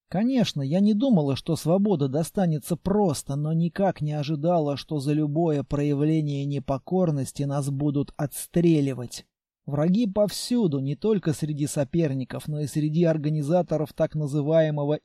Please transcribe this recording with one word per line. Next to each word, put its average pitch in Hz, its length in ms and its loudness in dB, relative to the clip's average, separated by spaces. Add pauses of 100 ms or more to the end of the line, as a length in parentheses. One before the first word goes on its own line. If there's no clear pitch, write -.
Конечно, 220 540 0
я 147 180 0
не 214 140 4
думала, 185 420 2
что 156 200 -4
свобода 175 520 2
достанется 160 680 -2
просто, 180 600 -2
но 151 160 -2
никак 170 480 0
не 151 140 -2
ожидала, 151 640 0
что 156 200 -6
за 139 140 -2
любое 151 500 0
проявление 147 840 0
непокорности 143 960 -2
нас 143 260 -2
будут 143 480 -2
отстреливать. 143 1120 0 (380)
Враги 180 440 2
повсюду, 196 720 0
не 139 160 -2
только 208 360 0
среди 147 360 -2
соперников, 135 800 -2
но 151 120 -4
и 147 60 -2
среди 151 380 2
организаторов 156 880 0
так - 240 0
называемого 151 880 2